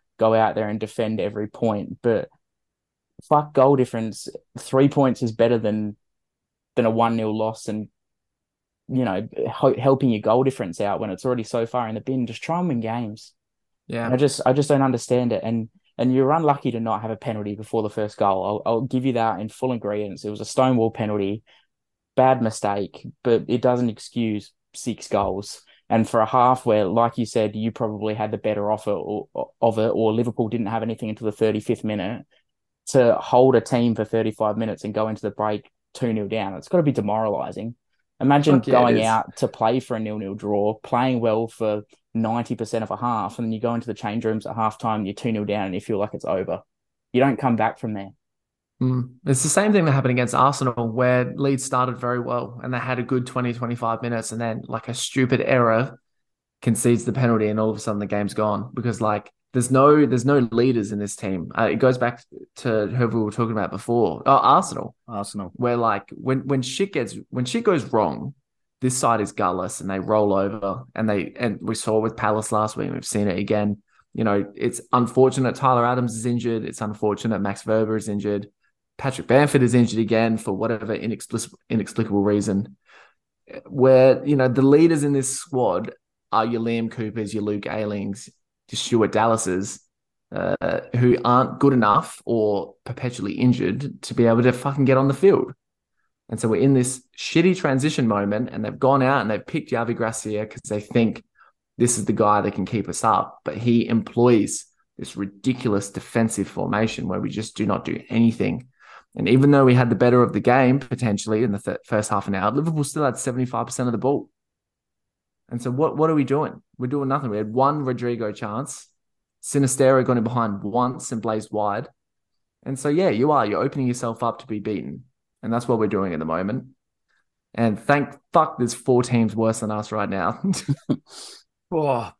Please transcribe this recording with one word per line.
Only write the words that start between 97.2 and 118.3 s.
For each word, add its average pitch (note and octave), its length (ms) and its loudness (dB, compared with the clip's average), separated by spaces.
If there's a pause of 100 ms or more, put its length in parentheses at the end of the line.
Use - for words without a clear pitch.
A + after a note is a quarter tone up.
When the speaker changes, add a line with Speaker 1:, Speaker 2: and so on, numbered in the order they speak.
Speaker 2:
transition C#3+ 500 0
moment, G#2 460 0
and A2 140 -6
they've G#2+ 120 -8
gone C3+ 240 4
out C3 200 2
and A2 100 -2
they've - 160 -4
picked - 240 -6
Javi A#2 240 -2
Gracia G#2+ 500 -4
'cause - 220 -16
they G#2 140 -4
think A2+ 420 0 (540)
this A#2+ 200 2
is G#2+ 60 -4
the G2+ 80 0
guy G#2 300 4
that G2+ 120 -2
can F#2+ 120 -4
keep G2 240 -4
us F2+ 160 -4
up. G2+ 400 0
But - 100 -6
he A#2 320 2
employs A#2 800 2 (320)
this - 180 -14
ridiculous G2+ 720 -2
defensive - 600 -2
formation F#2+ 580 -4
where F#2+ 140 -4
we G#2 80 -4
just G#2 260 -8
do G#2+ 100 -2
not G2 200 -2
do - 240 -6
anything. A2+ 580 0 (480)
And - 120 -2
even C3 220 6
though C#3 160 6
we B2+ 80 8
had B2 160 6
the A2+ 60 2
better B2 260 6
of A#2 120 2
the G#2+ 60 0
game, B2+ 380 4
potentially, A2 640 -2
in A#2+ 100 0
the G2+ 60 -2
th-, - 260 -6
first G#2+ 280 -2
half G2+ 160 -2
an G2+ 80 -2
hour, G2 160 0
Liverpool D3+ 320 0
still D3+ 220 -2
had B2+ 120 0
seventy-five B2 480 -4
percent - 220 -4
of B2 40 0
the A2+ 60 0
ball. C3 320 -2 (1200)
And A#2 100 -8
so B2+ 120 -6
what, C#3 260 0
what D#3+ 140 2
are D#3 40 0
we C#3+ 100 2
doing? C#3 360 -2 (160)
We're B2+ 80 -6
doing C#3 240 -2
nothing. C3+ 220 -2
We G#2 60 -2
had G#2+ 140 -4
one C#3 320 2
Rodrigo A#2+ 480 -4